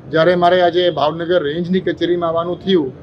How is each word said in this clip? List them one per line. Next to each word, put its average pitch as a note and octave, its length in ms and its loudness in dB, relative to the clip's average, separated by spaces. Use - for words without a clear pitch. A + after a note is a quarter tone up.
જ્યારે D#3+ 260 2
મારે F3 260 4
આજે F3 280 2
ભાવનગર D#3+ 520 -2
રેન્જની E3+ 380 -2
કચેરીમાં E3+ 480 -2
આવવાનું E3+ 300 -4
થયું D#3+ 340 0